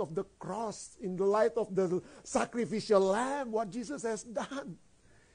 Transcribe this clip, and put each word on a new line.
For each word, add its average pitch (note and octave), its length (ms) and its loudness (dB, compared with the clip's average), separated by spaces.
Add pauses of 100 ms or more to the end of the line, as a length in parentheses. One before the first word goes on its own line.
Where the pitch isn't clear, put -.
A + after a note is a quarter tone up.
of D3+ 80 -10
the F3+ 140 -2 (100)
cross, G3+ 640 -8
in F#3 160 -4
the F#3 80 2
light A3 320 4
of G#3+ 160 -2
the F3+ 320 2 (160)
sacrificial G#3+ 800 2
lamb, A#3 560 0
what A3 160 -2
Jesus A#3+ 320 -8
has A3+ 160 -2
done. A#3+ 560 -8 (580)